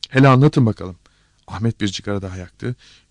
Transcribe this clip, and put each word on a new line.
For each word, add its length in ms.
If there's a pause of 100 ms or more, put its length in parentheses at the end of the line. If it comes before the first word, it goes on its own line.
"Hele 200
anlatın 380
bakalım." 300 (500)
Ahmet 340
bir 80
cigara 340
daha 140
yaktı. 400 (340)